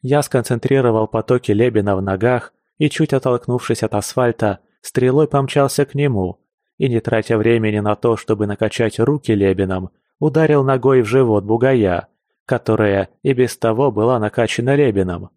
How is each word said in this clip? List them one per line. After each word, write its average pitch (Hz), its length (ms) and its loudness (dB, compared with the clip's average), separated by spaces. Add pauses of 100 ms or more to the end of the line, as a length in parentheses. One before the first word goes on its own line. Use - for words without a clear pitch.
Я 143 200 0
сконцентрировал 120 840 0
потоки 117 460 -2
лебена 104 440 2
в 95 60 -4
ногах 98 500 -2 (260)
и, 151 120 0
чуть - 220 -2
оттолкнувшись 123 680 -2
от 110 120 -4
асфальта, 113 640 -2 (220)
стрелой 131 460 0
помчался 139 580 0
к - 80 -20
нему 113 460 -2 (360)
и, - 120 -2
не 117 120 0
тратя 113 380 -2
времени 110 400 2
на 104 180 -2
то, 117 200 0
чтобы 104 300 -2
накачать 104 520 -4
руки 123 360 0
лебеном, 95 560 0 (280)
ударил 147 460 2
ногой 131 380 2
в 110 40 0
живот 110 380 2
бугая, 113 640 2 (380)
которая 107 600 0 (140)
и 135 100 0
без 123 240 0
того 117 340 0
была 113 280 0
накачана 117 560 -2
лебеном. 98 600 -2